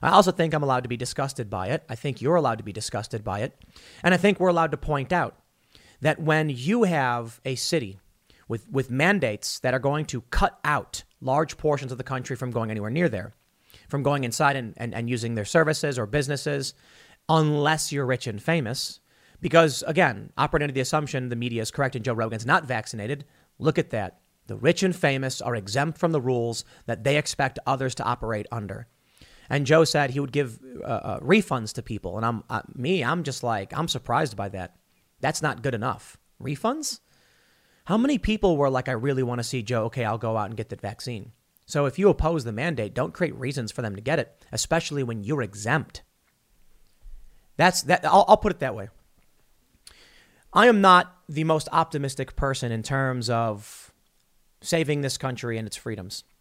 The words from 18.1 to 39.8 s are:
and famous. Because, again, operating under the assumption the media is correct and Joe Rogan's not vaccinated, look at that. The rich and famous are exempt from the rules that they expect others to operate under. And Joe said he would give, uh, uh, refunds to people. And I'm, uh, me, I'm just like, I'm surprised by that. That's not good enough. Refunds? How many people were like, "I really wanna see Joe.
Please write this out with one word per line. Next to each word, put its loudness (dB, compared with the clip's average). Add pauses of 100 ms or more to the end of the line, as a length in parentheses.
and -6
famous. -2 (420)
Because, 4
again, 0
operating 0
under -4
the 0
assumption -2
the -4
media -4
is -6
correct -2
and -6
Joe -2
Rogan's -4
not 2
vaccinated, -6 (320)
look 2
at -2
that. -6 (260)
The -10
rich 0
and 0
famous -2
are -4
exempt -2
from 0
the 2
rules -2 (200)
that -6
they 4
expect -2
others -2
to -8
operate -4
under. -8 (640)
And 0
Joe 8
said 0
he -4
would -4
give, -2 (240)
uh, -8
uh, -4
refunds 2
to -8
people. -6
And -2
I'm, -2
uh, -4 (140)
me, 0
I'm -2
just -6
like, -2
I'm -2
surprised -2
by -4
that. -10 (440)
That's -2
not -2
good 0
enough. -6 (220)
Refunds? -4 (840)
How 2
many 2
people 2
were 4
like, -2
"I -2
really 0
wanna -2
see -4
Joe. 0